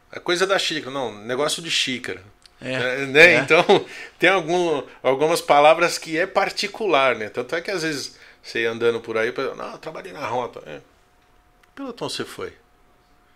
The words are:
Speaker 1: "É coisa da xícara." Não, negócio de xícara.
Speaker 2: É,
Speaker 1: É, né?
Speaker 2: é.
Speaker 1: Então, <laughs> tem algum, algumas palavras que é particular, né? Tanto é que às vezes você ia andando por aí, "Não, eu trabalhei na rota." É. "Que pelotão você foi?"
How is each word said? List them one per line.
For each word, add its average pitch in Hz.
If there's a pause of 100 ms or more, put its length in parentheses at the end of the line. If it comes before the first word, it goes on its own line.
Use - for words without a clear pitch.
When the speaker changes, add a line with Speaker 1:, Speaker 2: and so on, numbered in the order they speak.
(120)
Speaker 1:
"É -
coisa 180
da 190
xícara." 147
Não, 131 (120)
negócio 139
de 165
xícara. 113 (380)
Speaker 2:
É, 127
Speaker 1:
É, 127
né? 156
Speaker 2:
é. 156
Speaker 1:
Então, 156
<laughs> -
tem 165
algum, 170 (220)
algumas 151
palavras 156
que 156
é 175
particular, 190
né? 107
Tanto 123
é 170
que 170
às 180
vezes 143 (240)
você -
ia 113
andando 117
por 113
aí, 113 (240)
"Não, -
eu -
trabalhei 170
na 160
rota." 120
É. 76
"Que - (920)
pelotão 240
você -
foi?" 95 (840)